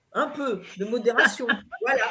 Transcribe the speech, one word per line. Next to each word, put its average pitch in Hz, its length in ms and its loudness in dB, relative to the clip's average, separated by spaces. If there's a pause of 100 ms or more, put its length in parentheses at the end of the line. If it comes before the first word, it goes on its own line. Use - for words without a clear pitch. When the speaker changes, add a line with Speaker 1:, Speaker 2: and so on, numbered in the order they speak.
(140)
Speaker 1:
un 285 140 0
peu 277 340 -4 (160)
de 190 80 -4
modération. 233 640 2
Speaker 2:
<laughs> 208 100 0 (280)
Speaker 1:
Voilà, 254 240 2